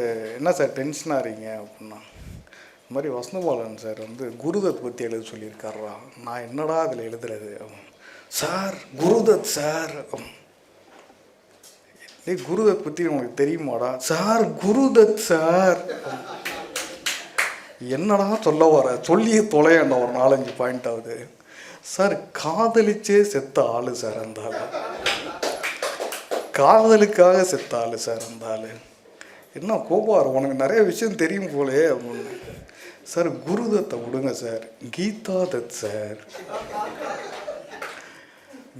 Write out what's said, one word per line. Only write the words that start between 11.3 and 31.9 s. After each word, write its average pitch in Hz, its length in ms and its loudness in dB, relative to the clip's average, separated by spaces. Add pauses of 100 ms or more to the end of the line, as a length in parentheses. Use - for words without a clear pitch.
"ஏய், 175 240 -4
குருதத் 196 340 2
பத்தி 151 220 -4
உனக்கு 139 400 0
தெரியுமாடா?" 127 520 -2
"சார், 185 580 0
குருதத் 220 640 6
சார்." 170 680 4 (2000)
"என்னடா 196 520 2
சொல்ல 156 240 4
வர? 127 360 6
சொல்லியே 220 380 4
தொலையாண்டா 151 640 6
ஒரு 123 100 -2
நாலஞ்சு 127 460 2
பாயிண்ட் 127 300 -4
ஆகுது." 113 500 -10 (440)
"சார், - 400 -2 (220)
காதலிச்சே 208 760 4
செத்த - 420 2
ஆளு 120 320 -2
சார் 113 280 -6
அந்த 110 180 -12
ஆளு. 110 160 -8 (1900)
காதலுக்காக 202 920 8
செத்த 127 380 -2
ஆளு 117 160 -4
சார் 113 240 -4 (100)
அந்த 117 140 -14
ஆளு. 110 220 -6 (920)
என்ன 202 300 -2
கோபார், 196 360 4
உனக்கு 135 300 0
நிறைய 214 260 4
விஷயம் 196 340 2
தெரியும் 170 400 -2
போலே" 139 220 2
அப்படின்னு. 120 600 0 (640)